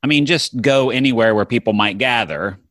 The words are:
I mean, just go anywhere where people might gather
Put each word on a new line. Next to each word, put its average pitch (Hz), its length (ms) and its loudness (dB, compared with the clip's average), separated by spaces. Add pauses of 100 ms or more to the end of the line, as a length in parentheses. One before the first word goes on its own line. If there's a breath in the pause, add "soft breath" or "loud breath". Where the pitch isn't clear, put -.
I 135 60 -2
mean, 147 180 2
just 151 340 -2
go 135 300 2
anywhere 117 460 2
where 104 100 0
people 113 280 -2
might 104 260 0
gather 101 600 -4 (120)